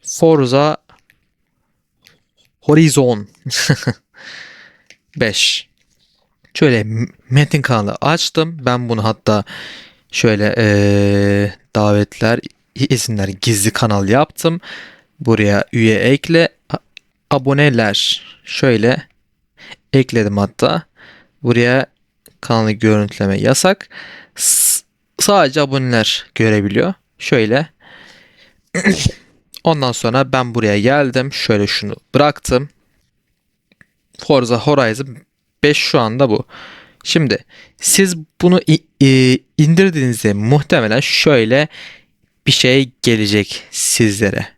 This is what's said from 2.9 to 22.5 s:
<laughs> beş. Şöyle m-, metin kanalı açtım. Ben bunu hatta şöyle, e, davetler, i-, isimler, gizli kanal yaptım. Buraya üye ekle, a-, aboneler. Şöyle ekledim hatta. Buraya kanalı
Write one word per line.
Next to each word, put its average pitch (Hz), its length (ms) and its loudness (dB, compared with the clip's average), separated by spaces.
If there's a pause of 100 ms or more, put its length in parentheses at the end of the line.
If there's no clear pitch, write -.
<laughs> - 1700 -8
beş. - 520 -4 (880)
Şöyle 120 300 2
m-, 110 220 -6 (240)
metin 143 320 2
kanalı 107 380 -2
açtım. 160 600 -2
Ben 123 280 -2
bunu 110 160 -2
hatta 107 400 0 (680)
şöyle, 107 460 0
e, 101 960 2 (220)
davetler, 104 640 0 (340)
i-, - 200 -2
isimler, 107 340 -4
gizli 101 420 -2
kanal 101 380 0
yaptım. 156 520 0 (600)
Buraya 107 520 2
üye 110 260 2
ekle, 143 500 0 (220)
a-, - 80 -6 (520)
aboneler. 135 920 0 (220)
Şöyle 123 640 0 (840)
ekledim 110 460 0
hatta. 123 440 -2 (600)
Buraya 120 440 0 (540)
kanalı 110 320 0